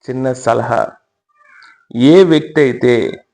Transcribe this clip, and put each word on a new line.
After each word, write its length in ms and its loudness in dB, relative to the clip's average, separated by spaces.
చిన్న 300 -6
సలహా, 480 -4
ఏ 200 6
వ్యక్తి 360 0
అయితే 340 2